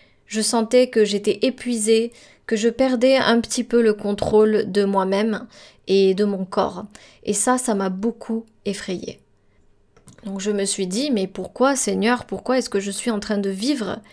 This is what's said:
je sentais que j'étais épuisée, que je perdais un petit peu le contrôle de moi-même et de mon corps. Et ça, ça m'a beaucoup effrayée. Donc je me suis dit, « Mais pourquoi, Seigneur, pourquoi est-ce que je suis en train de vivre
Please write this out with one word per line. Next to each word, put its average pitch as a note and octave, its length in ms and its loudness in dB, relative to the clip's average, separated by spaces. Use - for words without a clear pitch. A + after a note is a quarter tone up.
je A3 140 -4
sentais B3 480 2
que A3 160 2
j'étais G3+ 380 -2
épuisée, A#3 680 0
que A3+ 100 -4
je A3 140 2
perdais B3+ 460 4
un A#3 260 4
petit A#3 220 -4
peu A#3+ 180 2
le A3 120 4
contrôle G#3 800 2
de G3+ 120 2
moi-même G3 640 0
et F#3+ 260 4
de G3 120 0
mon G3 200 -2
corps. F#3 400 -4
Et G#3 100 -2
ça, B3 240 2
ça B3+ 160 -2
m'a G3 160 0
beaucoup A3+ 560 -4
effrayée. - 560 -8
Donc G3 140 -8
je G3 120 -2
me G3+ 140 -2
suis G3 220 -4
dit, « A#3 240 -2
Mais F#3+ 160 0
pourquoi, B3 480 -2
Seigneur, A3 500 0
pourquoi B3 320 -4
est-ce A#3 120 -2
que G3+ 100 -2
je G3+ 120 -4
suis A#3+ 200 -4
en G#3 80 -2
train G#3 180 -4
de G3 120 -2
vivre G#3 500 -4